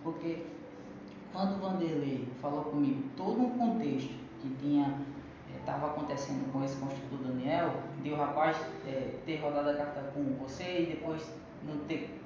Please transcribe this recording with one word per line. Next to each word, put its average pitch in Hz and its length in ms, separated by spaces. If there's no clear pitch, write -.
Porque 160 400
quando 196 220
o 190 40
Vanderlei 151 680
falou 151 240
comigo 143 520
todo 226 240
um 247 160
contexto 147 560
que 131 200
tinha, 143 240
é, - 800
tava 143 220
acontecendo 139 640
com 135 120
esse 139 140
construtor 135 420
Daniel, 135 520
de 147 100
o 147 40
rapaz, 151 420
é, 131 280
ter 160 120
rodado 147 320
a 143 60
carta 143 380
com 285 100
você 180 460
e 330 60
depois - 460
não 151 200
ter 156 400